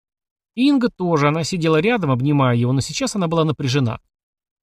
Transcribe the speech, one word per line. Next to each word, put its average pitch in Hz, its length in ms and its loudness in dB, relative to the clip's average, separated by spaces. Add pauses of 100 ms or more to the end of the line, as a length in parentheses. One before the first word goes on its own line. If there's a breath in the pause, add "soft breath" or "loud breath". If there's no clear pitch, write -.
(540)
Инга 254 340 2
тоже, 165 400 0
она 156 160 0
сидела 160 340 0
рядом, 185 320 0
обнимая 131 460 2
его, 120 160 0
но 135 80 0
сейчас - 340 -6
она 185 140 -2
была 165 160 0
напряжена. 135 560 -2 (640)